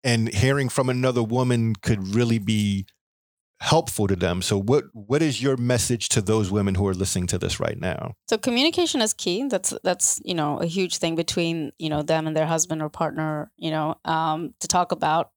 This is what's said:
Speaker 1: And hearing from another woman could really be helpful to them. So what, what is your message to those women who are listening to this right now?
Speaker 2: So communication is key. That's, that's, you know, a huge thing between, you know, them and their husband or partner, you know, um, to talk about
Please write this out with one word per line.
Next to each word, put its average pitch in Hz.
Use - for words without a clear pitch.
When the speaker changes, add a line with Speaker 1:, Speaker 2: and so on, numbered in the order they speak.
Speaker 1:
And 117
hearing 135
from 127
another 127
woman 117
could 101
really 117
be 101
helpful 151
to 95
them. 90
So 101
what, 123
what 117
is 123
your 135
message 120
to 117
those 104
women 101
who 101
are 95
listening 90
to 92
this 90
right -
now? -
Speaker 2:
So 226
communication 277
is 220
key. 214
That's, 190
that's, -
you 185
know, 147
a 170
huge 175
thing 165
between, 165
you 160
know, 151
them 160
and 156
their 156
husband 160
or 151
partner, 156
you 160
know, 156
um, 160
to -
talk 180
about 165